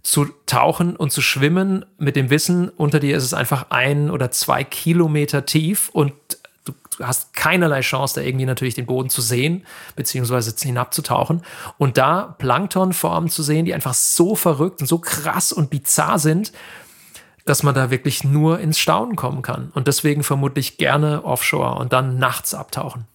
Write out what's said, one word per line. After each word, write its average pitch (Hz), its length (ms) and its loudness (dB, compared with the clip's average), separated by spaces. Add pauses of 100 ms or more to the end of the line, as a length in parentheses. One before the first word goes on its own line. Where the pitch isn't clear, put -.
zu 143 220 2 (200)
tauchen 165 500 2
und 147 160 -2
zu - 100 -2
schwimmen 185 640 2 (140)
mit 139 180 0
dem 131 140 2
Wissen, 175 380 4
unter 151 320 0
dir 139 160 2
ist 131 80 0
es 127 100 -4
einfach 131 360 -2
ein 143 400 2
oder 127 200 -2
zwei - 340 0
Kilometer 151 840 0
tief 160 460 0
und 143 200 2 (520)
du, 135 80 -10 (260)
du - 80 -8
hast - 280 -6
keinerlei 160 460 2
Chance, 135 360 -2
da 139 40 -2
irgendwie 131 260 -2
natürlich 127 280 -2
den 123 120 -6
Boden 127 240 -2
zu - 120 -2
sehen, 131 420 0 (320)
beziehungsweise 123 640 -2
hinabzutauchen. 131 840 -2 (360)
Und 135 200 2
da 170 400 2
Planktonformen 170 920 0
zu - 140 -4
sehen, 151 200 2
die 180 100 -2
einfach 135 200 -4
so - 420 2
verrückt 160 440 0
und 139 60 -2
so 165 120 2
krass 160 540 -2
und 151 180 0
bizarr - 500 0
sind, 156 320 0 (920)
dass - 200 2
man 139 100 4
da 127 160 2
wirklich 131 340 -2
nur 151 360 4
ins 156 200 0
Staunen 208 360 0
kommen 131 260 -4
kann. 127 320 -8
Und 131 140 -2
deswegen 147 360 2
vermutlich 139 540 -2
gerne 147 460 2
offshore 127 540 -2
und 127 140 -4
dann 127 260 0
nachts - 360 -2
abtauchen. - 600 -10